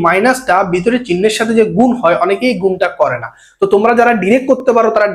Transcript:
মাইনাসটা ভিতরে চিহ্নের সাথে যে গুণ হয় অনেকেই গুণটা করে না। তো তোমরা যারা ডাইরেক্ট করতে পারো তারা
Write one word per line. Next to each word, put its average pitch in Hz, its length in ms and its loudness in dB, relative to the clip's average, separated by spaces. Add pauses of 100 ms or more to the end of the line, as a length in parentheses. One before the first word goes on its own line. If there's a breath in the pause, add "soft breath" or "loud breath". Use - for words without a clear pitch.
মাইনাসটা 190 500 0 (180)
ভিতরে 180 240 0 (100)
চিহ্নের 190 300 0
সাথে 226 220 -2
যে 220 40 4 (140)
গুণ 247 120 2 (120)
হয় 170 220 2
অনেকেই 202 300 -2 (100)
গুণটা 185 240 -2 (120)
করে 135 240 0
না। 113 60 -14 (300 soft breath)
তো 196 140 2
তোমরা 214 260 2
যারা 240 120 4 (100)
ডাইরেক্ট 247 300 2
করতে - 260 2
পারো 226 180 2
তারা 208 200 2